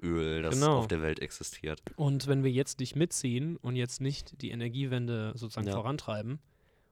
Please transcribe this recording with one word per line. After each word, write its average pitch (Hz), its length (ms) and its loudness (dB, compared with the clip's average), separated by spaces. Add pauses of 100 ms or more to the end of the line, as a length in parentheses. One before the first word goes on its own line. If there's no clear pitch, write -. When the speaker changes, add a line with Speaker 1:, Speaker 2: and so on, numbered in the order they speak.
Speaker 1:
Öl, 80 380 2
das 80 180 2
Speaker 2:
Genau. 147 200 6
Speaker 1:
auf 113 100 0
der 85 120 2
Welt 78 180 0
existiert. - 640 -6 (140)
Speaker 2:
Und 139 320 2
wenn 135 160 4
wir 135 80 4
jetzt 131 300 0
nicht 127 160 -4
mitziehen 147 600 0
und 127 200 -2
jetzt 120 240 -2
nicht - 400 -4
die 104 100 -6
Energiewende 120 840 -2
sozusagen 113 320 -4
Speaker 1:
Ja. 98 60 0
Speaker 2:
vorantreiben 113 680 -2 (520)